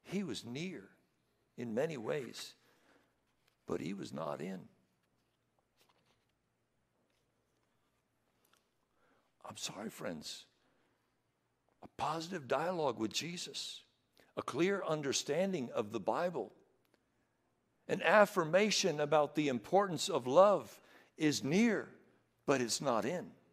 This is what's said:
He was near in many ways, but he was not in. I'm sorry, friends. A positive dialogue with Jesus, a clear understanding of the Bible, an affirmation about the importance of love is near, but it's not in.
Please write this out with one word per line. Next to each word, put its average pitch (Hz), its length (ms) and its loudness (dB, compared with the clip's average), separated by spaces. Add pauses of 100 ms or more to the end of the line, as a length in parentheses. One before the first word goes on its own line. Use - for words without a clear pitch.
He 196 220 -4
was 127 200 -6
near 120 460 -8 (680)
in 120 180 -6
many 156 200 0
ways, 120 600 -6 (1120)
but 87 120 -2
he 87 140 -4
was 95 180 -10
not 71 300 -6
in. 92 260 -10 (4000)
I'm 110 100 -12
sorry, - 340 -8
friends. - 540 -10 (1400)
A - 40 -20 (100)
positive 160 500 -4
dialogue 143 500 0
with 113 160 -2
Jesus, - 720 -8 (520)
a - 60 -4
clear 180 460 0
understanding 156 840 0
of 110 200 -2
the 117 80 -2
Bible, 131 520 -2 (1400)
an 147 120 0
affirmation 185 1000 4
about 147 360 2
the 156 120 2
importance 165 640 2
of 135 180 0
love 160 540 6 (340)
is 147 260 2
near, 180 460 2 (580)
but 139 140 4
it's 117 220 0
not 120 240 0
in. 156 260 -4 (220)